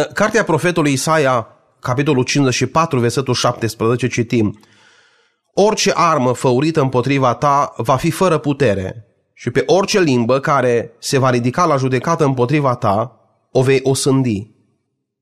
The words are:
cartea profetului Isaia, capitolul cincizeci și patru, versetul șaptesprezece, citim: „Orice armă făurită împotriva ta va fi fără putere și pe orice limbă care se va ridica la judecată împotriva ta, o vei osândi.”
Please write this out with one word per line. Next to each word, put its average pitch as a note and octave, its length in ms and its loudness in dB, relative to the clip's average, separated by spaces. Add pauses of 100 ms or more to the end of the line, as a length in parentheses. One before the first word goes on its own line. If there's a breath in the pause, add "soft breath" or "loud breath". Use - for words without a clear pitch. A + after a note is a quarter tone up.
(140)
cartea G#3+ 300 0
profetului E3 480 0
Isaia, C3+ 560 0 (320)
capitolul C3 440 0
cincizeci C3 340 0
și B2+ 80 -2
patru, D#3+ 340 -2
versetul A#2+ 340 -2
șaptesprezece, A#2+ 760 -2
citim: A2+ 520 -2 (920 soft breath)
„Orice G3+ 420 0
armă D3 380 2
făurită C#3+ 480 0
împotriva B2+ 520 0
ta C#3+ 440 0
va B2 180 0
fi D#3+ 160 -2
fără E3+ 260 0
putere A2+ 680 -2 (280)
și - 160 -8
pe B2+ 160 0
orice G3 340 2
limbă B2+ 400 2
care B2+ 600 0
se - 180 -2
va B2+ 120 2
ridica B2 360 0
la D#3 100 2
judecată C3 500 0
împotriva C3+ 500 0
ta, A2 440 -2 (320)
o C3 100 2
vei C3 220 2
osândi.” C3 680 0 (720)